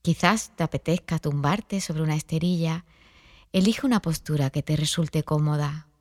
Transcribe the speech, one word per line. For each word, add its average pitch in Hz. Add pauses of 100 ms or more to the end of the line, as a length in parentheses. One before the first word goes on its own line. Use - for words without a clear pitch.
Quizás -
te 170
apetezca 160
tumbarte 151
sobre 156
una 156
esterilla. 165 (680)
Elige 196
una 240
postura 151
que 143
te 151
resulte 151
cómoda 151 (120)